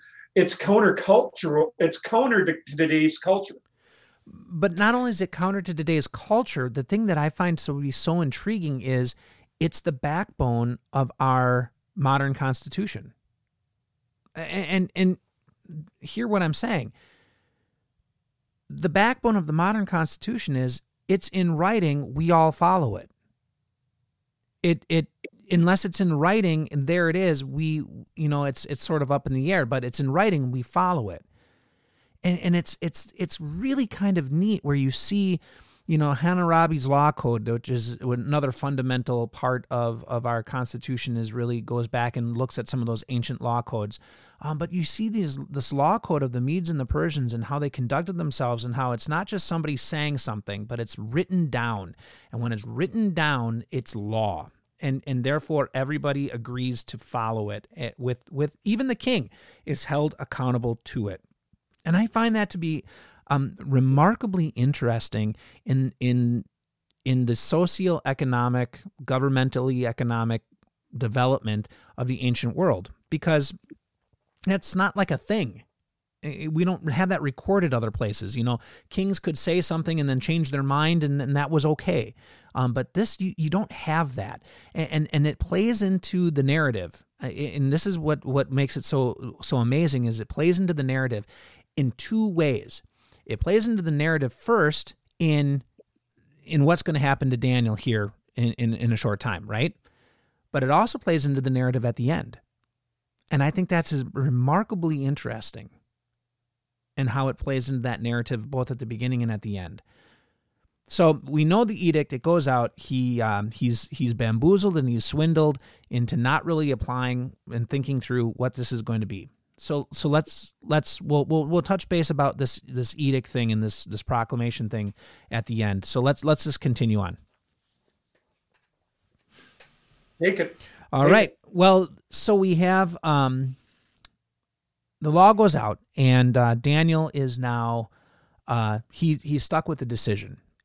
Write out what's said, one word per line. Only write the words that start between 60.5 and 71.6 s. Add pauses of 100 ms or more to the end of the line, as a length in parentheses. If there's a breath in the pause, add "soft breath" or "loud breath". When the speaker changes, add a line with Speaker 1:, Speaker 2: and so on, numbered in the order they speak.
Speaker 2:
to
it. (640)
And
I
find
that
to
be, (420 soft breath)
um,
remarkably
interesting (300 soft breath)
in,
in, (580)
in
the
socioeconomic, (180)
governmentally
economic (540)
development (300 soft breath)